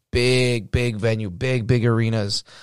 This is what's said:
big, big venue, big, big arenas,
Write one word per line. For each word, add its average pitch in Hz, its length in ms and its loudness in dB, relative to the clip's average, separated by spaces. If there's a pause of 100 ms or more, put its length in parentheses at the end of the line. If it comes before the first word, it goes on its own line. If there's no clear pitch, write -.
(100)
big, 123 640 0
big 120 240 0
venue, 110 340 -2
big, 123 380 -4
big 120 180 2
arenas, 113 560 0 (200)